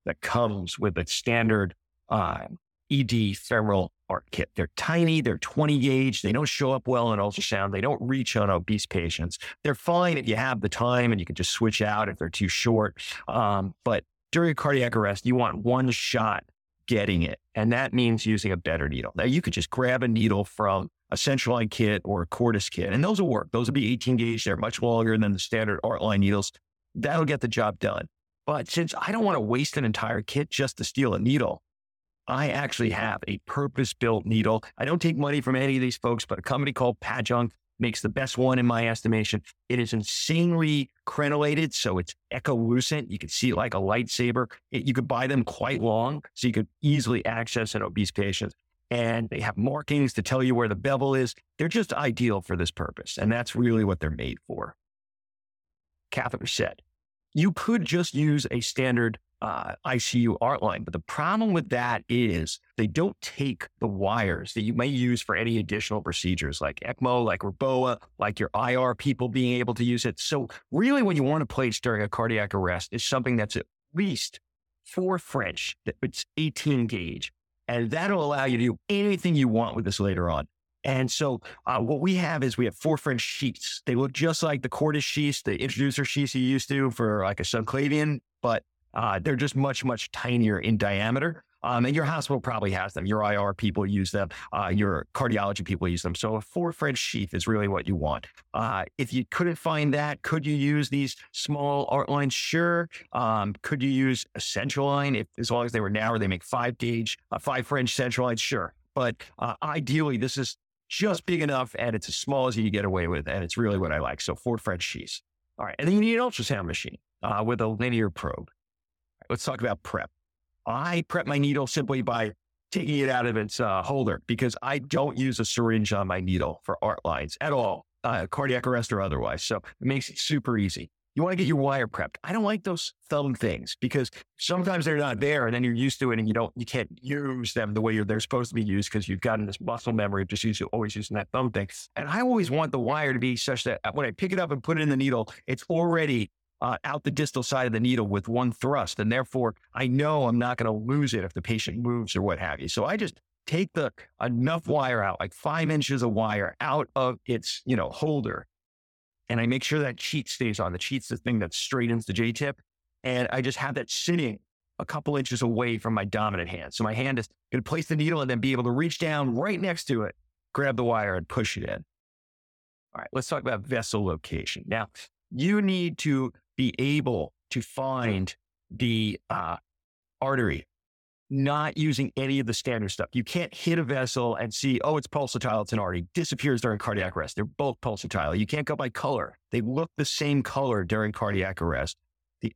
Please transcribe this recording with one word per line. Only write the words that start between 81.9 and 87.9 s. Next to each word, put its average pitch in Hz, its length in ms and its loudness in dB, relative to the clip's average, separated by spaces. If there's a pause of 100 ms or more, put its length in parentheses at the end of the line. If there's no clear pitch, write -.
we 185 160 2
have 160 300 0
is 123 120 0
we 123 80 2
have 98 120 -2
four 156 200 2
French 127 240 0
sheaths. - 640 -4
They 123 100 2
look 135 160 0
just 165 320 0
like 147 180 0
the 127 60 -2
Cordis 147 340 0
sheaths, 147 400 -2
the - 180 -2
introducer 139 440 0
sheaths 143 320 0
you 127 60 2
used 131 260 0
to 135 240 0
for, 107 320 0
like, 98 160 -2
a - 20 -4
subclavian, 139 800 0 (200)